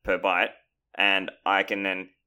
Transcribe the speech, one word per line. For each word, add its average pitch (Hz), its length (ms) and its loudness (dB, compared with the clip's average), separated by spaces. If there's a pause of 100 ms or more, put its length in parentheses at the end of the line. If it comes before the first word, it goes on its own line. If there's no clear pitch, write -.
per 92 140 0
byte," 95 340 0 (440)
and 95 340 0 (160)
I 98 180 2
can 98 200 -4
then, 92 260 -4 (180)